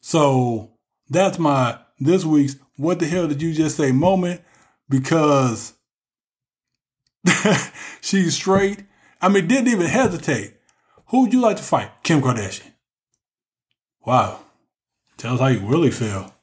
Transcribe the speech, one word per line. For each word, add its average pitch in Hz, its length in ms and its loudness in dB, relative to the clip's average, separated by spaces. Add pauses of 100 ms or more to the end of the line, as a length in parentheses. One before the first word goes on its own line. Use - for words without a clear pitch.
So 127 680 0 (380)
that's 185 280 0
my, 139 400 0 (220)
this 160 260 2
week's 147 300 2 (200)
"What 170 240 -2
the 170 60 -2
hell 170 220 -2
did 143 140 -4
you 165 120 -4
just 151 240 -2
say?" 139 140 0
moment, 175 500 0 (480)
because 135 840 0 (1500)
<laughs> 180 100 4 (680)
she's 180 340 0
straight. 196 480 0 (380)
I 185 80 2
mean, 196 180 2
didn't 247 200 2
even 190 200 0
hesitate. 170 680 -2 (520)
"Who 254 140 2
would 226 120 2
you 254 60 4
like 226 180 2
to - 60 -12
fight?" 110 280 -4 (120)
"Kim 156 180 2
Kardashian." 110 500 -4 (1300)
Wow. 120 360 0 (800)
Tell 123 180 -6
us 123 40 -2
how 131 80 2
you 120 120 2
really 127 320 0
feel. 101 520 -6